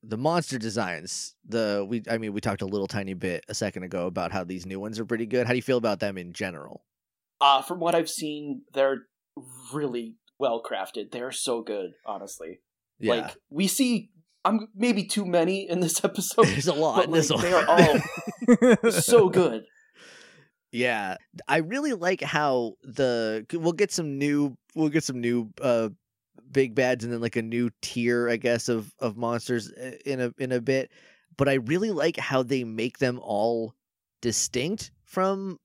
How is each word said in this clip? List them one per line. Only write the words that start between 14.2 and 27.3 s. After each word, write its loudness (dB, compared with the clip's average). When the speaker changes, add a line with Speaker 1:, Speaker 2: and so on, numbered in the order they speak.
Speaker 2:
um, 0
maybe 2
too -2
many 2
in 0
this 0
<laughs> -4
episode, 4
Speaker 1:
There's 0
a 2
lot 2
Speaker 2:
but, 4
Speaker 1:
in -2
this 4
Speaker 2:
like, 2
Speaker 1:
one. 2
Speaker 2:
they 4
are -
all 4
Speaker 3:
<laughs> -
Speaker 2:
so 6
good. 2
Speaker 1:
Yeah. 0
I 2
really -2
like 0
how 2
the, 0
we'll 0
get 0
some -4
new, 0
we'll 2
get 2
some -6
new, 0
uh, 2
big 2
bads 2
and -4
then, -4
like, -2